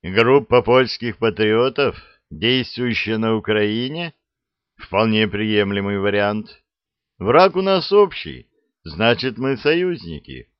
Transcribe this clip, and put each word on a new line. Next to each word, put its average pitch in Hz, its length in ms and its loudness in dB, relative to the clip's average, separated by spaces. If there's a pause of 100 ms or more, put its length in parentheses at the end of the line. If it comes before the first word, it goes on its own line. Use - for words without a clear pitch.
Группа 120 600 4
польских 120 560 0
патриотов, 113 840 0 (280)
действующая 113 880 -2
на 113 160 0
Украине? 113 800 -4 (640)
Вполне 107 500 0
приемлемый 101 680 -2
вариант. 101 640 -2 (560)
Враг 160 360 4
у 185 60 -2
нас 190 320 0
общий, 139 540 0 (360)
значит, 113 540 0
мы 131 220 -4
союзники. 113 920 -4 (120)